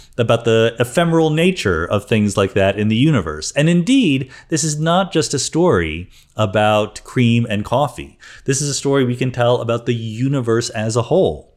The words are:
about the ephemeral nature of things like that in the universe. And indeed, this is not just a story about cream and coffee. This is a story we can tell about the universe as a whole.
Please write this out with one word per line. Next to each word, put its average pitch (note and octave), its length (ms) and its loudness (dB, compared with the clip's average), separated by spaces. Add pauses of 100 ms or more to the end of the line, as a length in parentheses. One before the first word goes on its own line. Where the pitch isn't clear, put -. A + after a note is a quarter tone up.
(180)
about A#2 260 0
the A2+ 340 2
ephemeral E3 520 0
nature D3+ 540 0
of G2+ 200 -2
things G#2 320 0
like G2 160 0
that G2 260 2
in G#2+ 100 0
the A2 80 2
universe. F#2+ 560 0
And D3+ 160 2
indeed, F3 640 2 (200)
this D#3 120 -2
is D3+ 160 -4
not F3 340 0
just D#3 220 0
a - 40 -2
story F2+ 720 0 (260)
about G#2+ 680 0
cream A#2+ 460 2
and G#2 160 -4
coffee. A#2+ 540 -4 (260)
This C3+ 160 -2
is D3 80 -4
a C#3 60 -6
story C#3 300 0
we A#2+ 120 -2
can B2 160 -4
tell A#2+ 280 2
about A#2 260 -4
the B2+ 80 0
universe A#2 760 -2
as A2+ 260 -4
a A#2 60 2
whole. C#3 540 -2